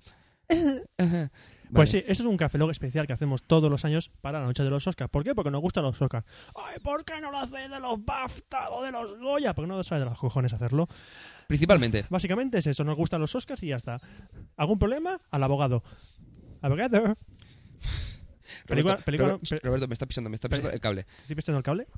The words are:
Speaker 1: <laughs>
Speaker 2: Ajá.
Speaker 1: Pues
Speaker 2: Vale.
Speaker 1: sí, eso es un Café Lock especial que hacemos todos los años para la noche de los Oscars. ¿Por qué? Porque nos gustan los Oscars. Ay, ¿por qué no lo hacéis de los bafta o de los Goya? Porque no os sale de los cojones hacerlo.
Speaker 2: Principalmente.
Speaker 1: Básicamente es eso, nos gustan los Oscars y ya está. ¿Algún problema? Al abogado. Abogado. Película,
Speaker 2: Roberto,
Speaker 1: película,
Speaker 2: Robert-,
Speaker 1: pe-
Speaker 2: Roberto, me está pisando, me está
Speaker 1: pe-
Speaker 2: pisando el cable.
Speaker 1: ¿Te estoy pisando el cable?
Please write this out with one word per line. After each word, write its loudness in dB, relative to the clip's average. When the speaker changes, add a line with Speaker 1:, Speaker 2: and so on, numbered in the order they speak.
Speaker 1:
<laughs> 2
Speaker 2:
Ajá. 2
Speaker 1:
Pues -
Speaker 2:
Vale. 8
Speaker 1:
sí, 4
eso 0
es 0
un 2
Café 0
Lock 2
especial -4
que -4
hacemos -2
todos 6
los 0
años -2
para -6
la -4
noche 0
de 2
los 0
Oscars. -4
¿Por 0
qué? -2
Porque 0
nos -2
gustan 0
los 0
Oscars. 0
Ay, -12
¿por -4
qué -10
no -8
lo -6
hacéis -10
de -12
los -6
bafta -6
o -6
de -6
los -8
Goya? 0
Porque -4
no -4
os -2
sale -2
de 0
los -6
cojones 0
hacerlo. 0
Speaker 2:
Principalmente. 4
Speaker 1:
Básicamente 0
es 2
eso, 0
nos 0
gustan 0
los -2
Oscars -8
y -6
ya -2
está. -8
¿Algún 4
problema? 0
Al 2
abogado. 2
Abogado. 4
Película, 2
Speaker 2:
Roberto, -6
Speaker 1:
película, 2
Speaker 2:
Robert-, -4
Speaker 1:
pe- -4
Speaker 2:
Roberto, 0
me -6
está -6
pisando, -6
me -6
está -6
Speaker 1:
pe- -2
Speaker 2:
pisando -4
el -6
cable. -2
Speaker 1:
¿Te -20
estoy -10
pisando -2
el -4
cable? -2